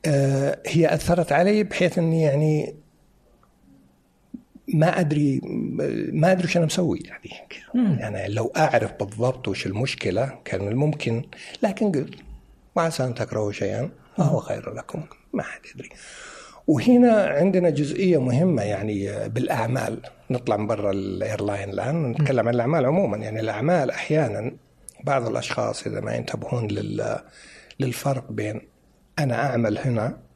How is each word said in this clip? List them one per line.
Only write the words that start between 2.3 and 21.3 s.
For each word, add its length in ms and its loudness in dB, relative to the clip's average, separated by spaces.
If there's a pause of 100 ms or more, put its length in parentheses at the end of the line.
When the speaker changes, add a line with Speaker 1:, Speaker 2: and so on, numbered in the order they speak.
Speaker 1:
ما 260 4
أدري، 400 2 (720)
ما 200 4
أدري 120 0
وش 120 0
أنا 100 4
مسوي 380 0
يعني. 260 -18 (440)
Speaker 2:
مم. 260 2
Speaker 1:
يعني 340 -4
لو 220 -2
أعرف 440 2
بالضبط 480 -2
وش 180 -4
المشكلة 760 -2
كان 180 -4
من 60 -2
الممكن، 540 0 (400)
لكن 300 0
قلت: 220 -2 (600)
"وعسى 280 0
أن 100 -4
تكرهوا 380 -2
شيئا 380 -4 (280)
وهو 160 4
Speaker 2:
مم. 60 0
Speaker 1:
خير 340 -8
لكم"، 280 -10 (300)
ما 100 -4
حد 180 -12 (140)
يدري. 140 -16 (800)
وهنا 580 6
عندنا 460 4
جزئية 500 2
مهمة 420 4
يعني 680 -4
بالأعمال، 720 -2 (300)
نطلع 260 0
من 100 0
برا 240 0
الإيرلاين 800 -4